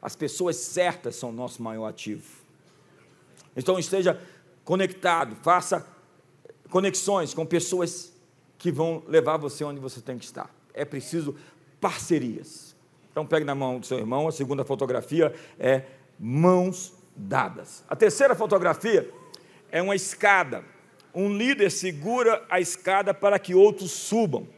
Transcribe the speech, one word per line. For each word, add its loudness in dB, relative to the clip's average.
As -10
pessoas -2
certas -2
são -10
o -10
nosso -10
maior -8
ativo. -10
Então 0
esteja 0
conectado, 0
faça 2
conexões 0
com -4
pessoas -2
que -2
vão -2
levar 4
você -6
onde -8
você -12
tem -10
que -14
estar. -14
É -6
preciso -6
parcerias. -4
Então -4
pegue 0
na -4
mão -4
do -12
seu -4
irmão, -2
a -2
segunda -4
fotografia 0
é 2
mãos 2
dadas. -4
A -2
terceira 6
fotografia 2
é 0
uma 0
escada. 2
Um 0
líder 2
segura 0
a 2
escada 0
para 2
que -4
outros 6
subam. -2